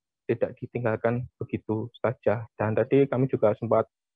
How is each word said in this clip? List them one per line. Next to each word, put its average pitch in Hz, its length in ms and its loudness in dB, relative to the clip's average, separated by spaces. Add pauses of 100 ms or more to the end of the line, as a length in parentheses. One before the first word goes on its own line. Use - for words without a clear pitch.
(320)
tidak - 320 -2
ditinggalkan 120 720 -2
begitu 110 640 -6
saja. 110 560 -2
Dan 110 160 -2
tadi 113 320 2
kami 131 240 0
juga 107 320 2
sempat, 110 240 2 (320)